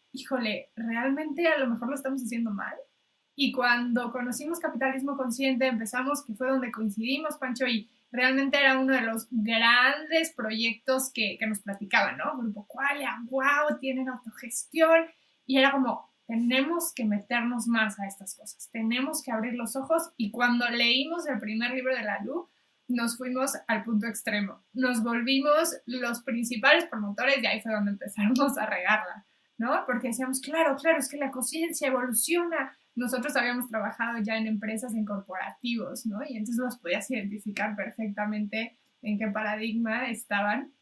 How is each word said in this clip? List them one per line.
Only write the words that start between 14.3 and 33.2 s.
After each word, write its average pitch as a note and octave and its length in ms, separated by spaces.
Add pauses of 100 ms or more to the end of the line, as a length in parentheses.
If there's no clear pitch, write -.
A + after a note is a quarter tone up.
Y C4+ 120
era C4+ 140
como, C4 400 (160)
"Tenemos C4 680
que A#3 120
meternos A#3 640
más A3 320
a G3 80
estas - 280
cosas, - 360
tenemos B3 520
que B3 80
abrir A3+ 220
los A#3+ 220
ojos". D#4+ 420
Y G3+ 140
cuando A#3+ 380
leímos C4 580
el A#3 120
primer A3 320
libro B3+ 240
de A3+ 80
la G3+ 200
Lu, D4+ 260 (400)
nos A#3 280
fuimos B3+ 360 (140)
al G#3+ 180
punto A3+ 220
extremo. G#3 680
Nos B3 280
volvimos C4+ 840
los A#3+ 380
principales B3 640
promotores A#3 560
y A3+ 60
ahí G#3+ 140
fue A3+ 100
donde G3+ 200
empezamos G#3 680
a G#3+ 80
regarla, G3+ 600 (320)
¿no? B3+ 280
Porque A#3+ 240
decíamos, C4 320
"Claro, D4+ 340
claro, D#4+ 240
es C4+ 100
que C#4+ 80
la C4+ 140
conciencia D4 560
evoluciona". C#4 920 (160)
Nosotros B3 440